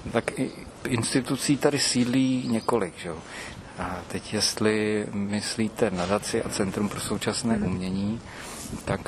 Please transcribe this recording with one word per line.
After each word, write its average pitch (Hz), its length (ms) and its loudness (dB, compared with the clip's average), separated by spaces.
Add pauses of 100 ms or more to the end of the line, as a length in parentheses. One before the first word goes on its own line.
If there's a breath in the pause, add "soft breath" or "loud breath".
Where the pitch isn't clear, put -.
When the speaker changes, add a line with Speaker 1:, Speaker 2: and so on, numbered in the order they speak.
(120)
Speaker 1:
Tak - 280 0
i 127 120 0 (360)
institucí 131 680 2
tady 143 220 4
sídlí 127 680 4
několik, 113 500 2
že 87 120 -8
jo. 80 80 -6 (640 loud breath)
A 90 280 -4
teď, - 260 -6
jestli 107 800 2
myslíte 101 800 0
nadaci 92 520 0
a - 60 -4
Centrum 104 400 0
pro - 100 -6
současné 107 580 0
Speaker 2:
Mhm. 104 80 0
Speaker 1:
umění, 92 560 -2 (640 loud breath)
tak 98 220 0